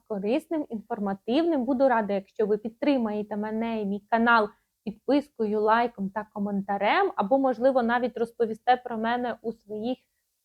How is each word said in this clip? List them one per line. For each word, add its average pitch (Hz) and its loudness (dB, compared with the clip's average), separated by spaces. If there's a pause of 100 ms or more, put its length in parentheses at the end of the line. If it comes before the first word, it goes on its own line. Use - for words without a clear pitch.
корисним, 254 -2
інформативним. 233 -2
Буду 269 2
рада, 220 2
якщо 196 -4
ви 208 0
підтримаєте 214 -2
мене 220 -4
і 208 -4
мій 196 -6
канал 226 4 (340)
підпискою, 220 -2
лайком 214 0
та 208 -8
коментарем, 202 0
або, 208 2
можливо, 254 2
навіть 240 -2
розповісте 233 0
про 240 -8
мене 233 -2
у 226 -6
своїх 220 -8 (480)